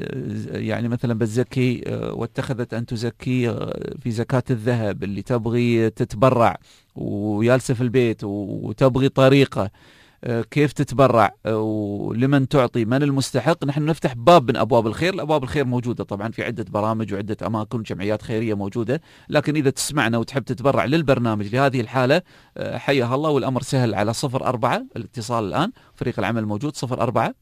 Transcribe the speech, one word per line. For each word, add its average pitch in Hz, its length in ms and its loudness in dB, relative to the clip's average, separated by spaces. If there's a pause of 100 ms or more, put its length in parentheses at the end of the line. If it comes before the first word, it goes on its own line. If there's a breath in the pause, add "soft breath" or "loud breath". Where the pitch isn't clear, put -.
آه، 107 580 -8
يعني 110 300 -2
مثلًا 120 260 -2
بتزكي، 120 720 0
آه، 113 260 -4
واتخذت 117 640 -6
أن 117 120 -4
تزكي، 120 640 -2
آه، - 520 -6
في 123 100 -4
زكاة 117 400 -2
الذهب، 110 540 0
اللي 98 180 -4
تبغي 117 680 2
تتبرع 117 680 2 (400 soft breath)
ويالسة 107 760 0
في 110 60 -4
البيت 120 440 2
وتبغي 107 840 0
طريقة، 135 640 4 (540 soft breath)
آه، 117 260 -2
كيف 147 220 2
تتبرع، 123 600 4 (120)
آه، 110 120 0
ولمن 110 920 0
تعطي، 123 360 2
من 127 180 0
المستحق. 139 600 0
نحن 143 200 -2
نفتح 156 300 -2
باب 123 360 6
من 123 60 2
أبواب 113 300 4
الخير. 165 280 0
الأبواب 156 280 0
الخير 131 220 -2
موجودة 120 400 -2
طبعًا 101 260 -6
في 107 140 -6
عدة 113 260 -4
برامج 107 440 0
وعدة 101 220 -4 (100)
أماكن، 110 360 -4
جمعيات 101 400 -4
خيرية 110 320 -2
موجودة، 107 460 -2 (280 loud breath)
لكن 147 280 0
إذا 139 140 2
تسمعنا 117 480 0
وتحب 113 260 -4
تتبرع 117 400 0
للبرنامج 117 680 0
لهذه 135 260 2
الحالة، 131 420 2 (340 soft breath)
آه، - 220 -6
حياها 127 360 0
الله، 156 160 0
والأمر 131 320 0
سهل 123 320 0
على 104 180 0
صفر 131 340 -4
أربعة، 127 380 0 (120)
الاتصال 117 480 -4
الآن، 123 280 -2 (220 soft breath)
فريق - 240 -6
العمل 110 280 -2
موجود، 104 300 -4
صفر 123 240 -4
أربعة 120 420 0